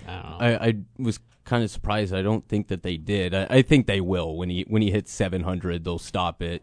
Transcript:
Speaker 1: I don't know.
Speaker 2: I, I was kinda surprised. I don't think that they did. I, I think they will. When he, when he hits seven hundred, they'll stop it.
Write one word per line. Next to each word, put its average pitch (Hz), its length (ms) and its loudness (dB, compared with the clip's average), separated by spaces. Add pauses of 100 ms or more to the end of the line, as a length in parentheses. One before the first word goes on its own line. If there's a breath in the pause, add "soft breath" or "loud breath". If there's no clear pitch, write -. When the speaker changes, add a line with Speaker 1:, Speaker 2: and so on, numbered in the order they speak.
Speaker 1:
I 90 60 -12
don't 90 180 -12
know. 80 80 -12
Speaker 2:
I, 117 280 2
I 113 100 6 (220)
was 120 200 -2 (280)
kinda 117 220 2
surprised. 104 440 -2
I 95 100 0
don't 107 260 0
think 104 200 -2
that 92 140 -4
they 90 160 -4
did. 90 340 -2
I, 95 160 0
I 131 140 8
think 135 240 6
they 98 160 2
will. 87 340 0
When 90 140 -4
he, 90 180 -2
when 110 140 4
he 101 80 4
hits 98 220 -2
seven 92 320 -2
hundred, 87 400 -4
they'll 85 140 -4
stop 87 440 -4
it. 85 200 -6